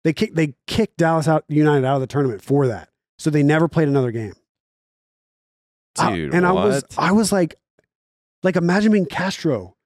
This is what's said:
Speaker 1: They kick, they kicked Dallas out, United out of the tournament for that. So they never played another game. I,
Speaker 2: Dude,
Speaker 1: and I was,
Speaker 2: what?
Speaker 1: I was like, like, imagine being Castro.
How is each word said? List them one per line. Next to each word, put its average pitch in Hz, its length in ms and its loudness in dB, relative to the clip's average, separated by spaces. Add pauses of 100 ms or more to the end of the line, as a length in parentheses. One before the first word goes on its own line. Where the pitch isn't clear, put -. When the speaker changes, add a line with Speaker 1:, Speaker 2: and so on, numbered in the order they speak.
Speaker 1:
They 160 100 0
kick, - 220 -4
they 156 180 -2 (140)
kicked - 300 -4
Dallas 160 300 2
out, 156 200 2
United 147 400 2
out 139 80 0
of 135 60 -2
the 127 60 -6
tournament 135 360 -2
for 139 240 2
that. 101 220 -6 (280)
So 160 140 -4
they 147 100 2
never 156 260 4
played 156 200 0
another 135 240 0
game. 110 220 -8 (1600)
I, - 180 -2
Speaker 2:
Dude, 82 180 -6
Speaker 1:
and 180 120 2
I 180 60 2
was, 185 320 0
Speaker 2:
what? - 200 -6
Speaker 1:
I 170 100 0
was 214 180 2
like, 180 240 0 (880)
like, 180 120 0
imagine 185 360 2
being 202 140 2
Castro. 147 720 -4 (100)